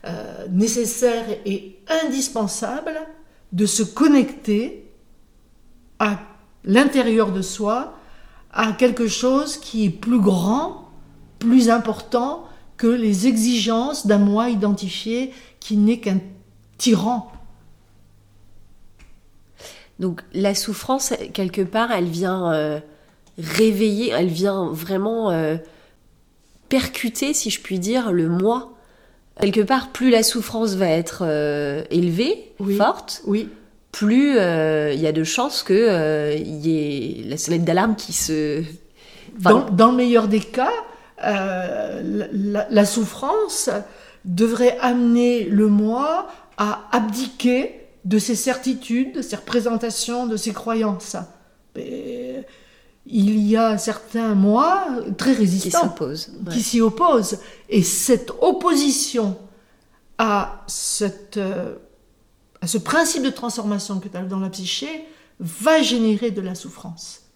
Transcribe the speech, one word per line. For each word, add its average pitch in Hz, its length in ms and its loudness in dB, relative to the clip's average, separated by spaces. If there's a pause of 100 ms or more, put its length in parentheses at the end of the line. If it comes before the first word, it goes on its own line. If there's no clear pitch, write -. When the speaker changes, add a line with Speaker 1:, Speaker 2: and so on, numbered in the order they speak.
Speaker 1:
euh, - 440 -12
nécessaire 226 760 0 (200)
et 196 340 -6 (260)
indispensable 262 880 -4 (580)
de 190 140 2
se 208 180 0
connecter 262 1080 2 (1080)
à 208 200 0 (440)
l'intérieur 233 680 2
de 190 100 -2
soi, 220 520 -4 (580)
à 220 220 0
quelque 240 340 2
chose 269 500 0
qui - 280 -2
est 196 40 4
plus 226 300 0
grand, 202 720 0 (500)
plus 233 300 6
important 240 760 -2 (320)
que 233 100 0
les 226 400 2
exigences 226 800 0
d'un 208 100 6
moi 202 320 4
identifié 214 840 -2 (260)
qui - 180 -2
n'est 220 220 4
qu'un 196 200 -2 (600)
tyran. 220 520 2 (2750)
Speaker 2:
Donc 180 220 -4 (120)
la 196 220 0
souffrance, 254 580 -4 (200)
quelque 190 280 -2
part, 220 300 0
elle 180 180 0
vient, 180 440 -2
euh, 151 260 -2 (580)
réveiller, 208 720 2
elle 165 200 2
vient 185 420 0
vraiment, 190 580 -2
euh, 160 280 0 (1120)
percuter, 262 640 -2
si 233 160 -2
je - 120 -4
puis 190 180 -6
dire, 220 320 -2
le 170 180 2
moi. 214 440 0 (680)
Quelque 202 220 2
part, 254 300 0
plus 254 180 2
la 226 140 6
souffrance 220 520 -2
va 185 120 2
être, 165 340 0
euh, 147 680 -2
élevée, 180 680 0
Speaker 1:
Oui. 196 180 0
Speaker 2:
forte, - 480 -2
Speaker 1:
Oui. 208 240 -2 (420)
Speaker 2:
plus, 254 460 4
euh, 156 560 2
il 139 80 -2
y 160 60 2
a 156 40 2
de 160 120 0
chances 247 400 -4
que, 196 100 0
euh, 156 600 2
il 151 320 -6
y 160 120 2
ait 143 480 -4
la 127 120 -8
sonnette 170 280 0
d'alarme 196 300 2
qui - 180 -12
se, 156 500 -2 (720)
enfin, 180 140 6
Speaker 1:
Dans, 254 180 6
dans 220 220 6
le 254 60 2
meilleur 240 320 4
des 214 100 4
cas, 254 320 -2 (520)
euh, 190 800 -4
la, 202 280 -4
la, 202 380 -2
la 208 160 6
souffrance 277 840 -2 (560)
devrait 226 540 2
amener 240 640 4
le 202 240 4
moi 240 600 0 (280)
à 208 340 -4
abdiquer 247 880 -2 (260)
de 196 120 2
ses 214 180 0
certitudes, 262 800 -2
de 302 60 -4
ses - 140 -8
représentations, 233 880 -4
de 220 120 -4
ses 208 160 -4
croyances. 214 640 -4 (580)
Mais 254 720 -10 (600)
il 214 340 2
y 208 180 4
a 226 200 2
certains 220 580 -4
moi 285 520 4 (300)
très 262 160 2
résistants 190 480 2
Speaker 2:
Qui 294 60 2
s'opposent, 156 380 -6 (240)
Speaker 1:
qui 170 80 -2
Speaker 2:
ouais. 226 60 0
Speaker 1:
s'y 233 180 2
opposent. 226 580 2 (300)
Et 196 140 4
cette - 480 0 (100)
opposition 277 960 2 (800)
à 214 500 -2
cette, - 680 -6
euh, 190 380 -6 (840)
à 175 60 -6
ce 220 120 -2
principe 311 440 0
de 269 60 0
transformation 208 720 -6
que 180 80 -12
tu 180 100 -12
as 180 40 -8
dans 190 180 -6
la 190 100 -4
psyché 185 380 -8 (520)
va 269 420 0
générer 226 500 0
de 196 100 -6
la 185 140 -8
souffrance. - 640 -16 (140)